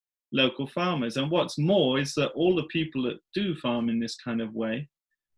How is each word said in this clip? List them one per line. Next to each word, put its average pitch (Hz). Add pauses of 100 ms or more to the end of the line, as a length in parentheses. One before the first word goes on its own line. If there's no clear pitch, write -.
(320)
local 131
farmers. 151
And 139
what's 170
more 151
is 139
that 143
all 175
the 160
people 156
that 120 (160)
do 190
farm 120
in 113
this 117
kind 117
of 110
way 113 (500)